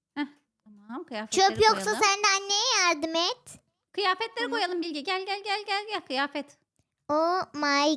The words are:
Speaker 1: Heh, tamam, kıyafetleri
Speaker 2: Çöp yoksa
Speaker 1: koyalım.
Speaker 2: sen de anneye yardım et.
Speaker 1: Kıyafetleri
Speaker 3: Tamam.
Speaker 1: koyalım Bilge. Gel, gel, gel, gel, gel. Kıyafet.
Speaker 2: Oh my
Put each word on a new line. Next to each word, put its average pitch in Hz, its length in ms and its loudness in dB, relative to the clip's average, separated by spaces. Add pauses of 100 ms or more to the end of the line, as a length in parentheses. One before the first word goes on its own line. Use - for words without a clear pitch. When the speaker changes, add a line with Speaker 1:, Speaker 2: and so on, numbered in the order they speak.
(140)
Speaker 1:
Heh, 285 120 -2 (380)
tamam, 226 400 -14
kıyafetleri 247 440 0
Speaker 2:
Çöp 440 180 0
yoksa 427 180 4
Speaker 1:
koyalım. 415 200 0
Speaker 2:
sen 403 180 2
de 427 40 2 (100)
anneye 403 520 2
yardım 320 280 0
et. 359 440 -4 (320)
Speaker 1:
Kıyafetleri 403 420 -2 (100)
Speaker 3:
Tamam. 480 60 -4
Speaker 1:
koyalım 359 320 -2
Bilge. 311 180 -6
Gel, 381 260 -4
gel, 403 180 -6
gel, 415 220 -2
gel, 415 220 -2
gel. 415 120 -4
Kıyafet. 277 580 -6 (500)
Speaker 2:
Oh 330 340 2 (120)
my 294 420 2